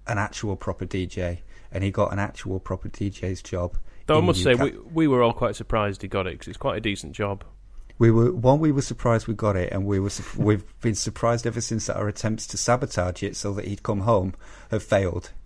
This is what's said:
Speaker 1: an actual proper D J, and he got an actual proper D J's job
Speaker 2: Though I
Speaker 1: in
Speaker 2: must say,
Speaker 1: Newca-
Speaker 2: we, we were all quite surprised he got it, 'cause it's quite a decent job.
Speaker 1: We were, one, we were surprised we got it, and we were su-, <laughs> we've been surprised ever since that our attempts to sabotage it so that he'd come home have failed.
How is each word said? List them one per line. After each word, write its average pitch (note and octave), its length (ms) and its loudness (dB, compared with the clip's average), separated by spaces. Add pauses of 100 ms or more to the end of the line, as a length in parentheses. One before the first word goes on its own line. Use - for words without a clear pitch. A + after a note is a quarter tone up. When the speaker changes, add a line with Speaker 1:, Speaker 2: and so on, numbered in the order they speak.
Speaker 1:
an G#2+ 120 -2
actual G2+ 380 -4
proper - 280 -6
D F#2 220 -4
J, F2 360 -6 (300)
and F#2 100 -2
he G2 80 2
got - 220 2
an G2 60 -2
actual G2 420 -4
proper F#2 280 -6
D G2+ 200 -4
J's F#2+ 340 -4
job F2 360 -2 (280)
Speaker 2:
Though D3+ 100 4
I - 20 8
Speaker 1:
in D#3+ 80 6
Speaker 2:
must F3 160 4
say, C3 120 6
Speaker 1:
Newca- C3 300 0
Speaker 2:
we, D#3+ 220 2
we - 20 4
were B2 140 6
all A#2 100 6
quite A2 240 0
surprised G#2 460 0
he G2 60 -8
got F#2+ 180 0
it, - 120 -6
'cause - 100 -14
it's F#2 100 -12
quite B2 180 -2
a A2 60 -4
decent G2+ 320 -4
job. G2+ 300 -4 (540)
Speaker 1:
We A#2 120 8
were, A#2 200 6
one, C3+ 300 4
we D#3 120 4
were C3+ 100 0
surprised A#2 440 0
we A2+ 60 -4
got G#2 240 2
it, F2+ 160 0
and G2 140 -2
we G2+ 120 2
were G2+ 120 0
su-, - 200 -8
<laughs> - 120 -8
we've G#2 380 2
been A2+ 140 0
surprised A#2 520 -2
ever A2+ 160 -2
since A2 240 -4
that - 100 -4
our G#2 120 -2
attempts A2 400 -4
to - 100 -6
sabotage G#2 640 0
it - 140 -4
so G2+ 180 -4
that G2+ 100 -6
he'd G2+ 180 -6
come G#2 180 -2
home F#2+ 340 2 (360)
have A2 120 -2
failed. F#2 500 0 (140)